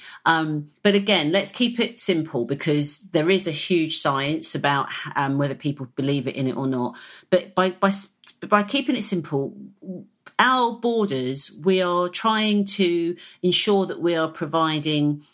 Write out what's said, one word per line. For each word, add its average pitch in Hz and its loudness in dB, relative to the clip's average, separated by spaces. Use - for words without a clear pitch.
Um, 156 0
but 202 4
again, 196 2
let's 196 0
keep 240 -2
it 226 -2
simple 147 0
because 147 -2
there 165 2
is 190 2
a 165 -2
huge 156 0
science 143 -2
about, 139 0
um, 139 0
whether 139 0
people 139 -6
believe 139 0
it - -4
in 135 -2
it 127 -2
or 135 -2
not. 127 -2
But - 2
by, 185 2
by, 196 0
by 208 4
keeping 277 -2
it 226 -2
simple, 147 -2
our 247 4
borders, 196 -2
we 185 4
are 180 0
trying 214 2
to 175 0
ensure 185 2
that - -8
we 170 2
are 160 0
providing 151 0